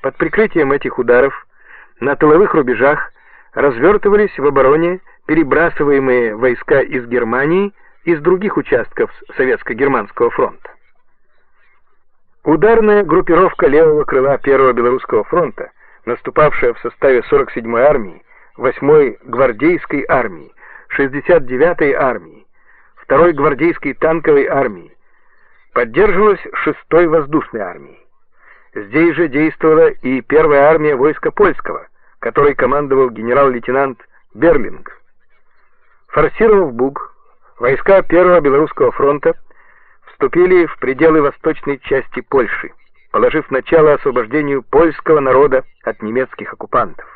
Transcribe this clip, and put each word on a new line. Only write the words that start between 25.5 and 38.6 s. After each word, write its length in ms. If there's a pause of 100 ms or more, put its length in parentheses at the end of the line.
поддерживалась 680 (120)
шестой 540
воздушной 540
армией. 420 (680)
Здесь 420
же 120
действовала 640
и 320
первая 480
армия 260
войска 340
польского, 580 (320)
которой 360
командовал 560
генерал-лейтенант 880 (340)
Берлинг. 600 (1120)
Форсировав 640
Буг, 400 (460)
войска 420
Первого 380
Белорусского 520